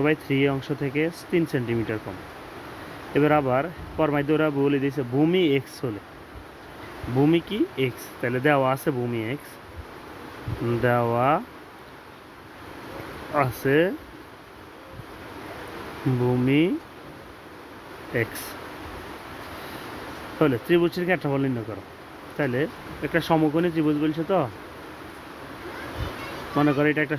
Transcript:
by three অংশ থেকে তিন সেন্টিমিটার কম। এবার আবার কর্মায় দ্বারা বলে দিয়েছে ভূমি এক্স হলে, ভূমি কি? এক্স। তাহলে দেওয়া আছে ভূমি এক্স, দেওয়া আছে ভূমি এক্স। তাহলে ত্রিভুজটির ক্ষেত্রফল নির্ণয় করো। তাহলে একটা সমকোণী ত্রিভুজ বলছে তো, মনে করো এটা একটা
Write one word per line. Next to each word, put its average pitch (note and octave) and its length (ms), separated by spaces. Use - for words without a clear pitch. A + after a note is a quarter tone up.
by D3+ 180
three C3+ 200
অংশ C3+ 140
থেকে C#3 200
তিন F3 200
সেন্টিমিটার A#2 540
কম। F#2+ 100
এবার D3 220
আবার C3 240
কর্মায় D3 300
দ্বারা D#3 200
বলে C#3+ 240
দিয়েছে C#3 180
ভূমি E3 280
এক্স - 160
হলে, G#2+ 180
ভূমি D3+ 320
কি? G#3 120
এক্স। - 160
তাহলে B2+ 280
দেওয়া C#3 280
আছে C3+ 140
ভূমি A#2+ 200
এক্স, - 160
দেওয়া A#2+ 440
আছে C3+ 340
ভূমি B2+ 440
এক্স। - 180
তাহলে C#3 300
ত্রিভুজটির F3 440
ক্ষেত্রফল C#3+ 360
নির্ণয় A#2+ 240
করো। F#2+ 140
তাহলে C3+ 260
একটা E3 140
সমকোণী D#3+ 440
ত্রিভুজ D3+ 300
বলছে D#3 280
তো, F#3+ 80
মনে D3 200
করো D3 160
এটা D3 140
একটা D3 140